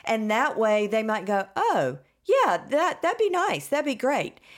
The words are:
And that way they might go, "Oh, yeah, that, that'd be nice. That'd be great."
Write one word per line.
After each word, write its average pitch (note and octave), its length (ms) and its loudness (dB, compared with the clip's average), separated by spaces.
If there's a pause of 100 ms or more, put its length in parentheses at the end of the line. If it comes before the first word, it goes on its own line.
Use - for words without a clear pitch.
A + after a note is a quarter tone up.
And A3 280 -2
that B3+ 260 0
way G#3+ 300 2
they A3 160 0
might G#3+ 220 -4
go, G3 200 0 (100)
"Oh, G3 420 0 (280)
yeah, F#4+ 320 4 (100)
that, D#4 320 0
that'd F4+ 160 0
be G#4+ 140 0
nice. F4 360 -2
That'd C#4+ 200 -2
be C4+ 80 0
great." B3 440 -2 (200)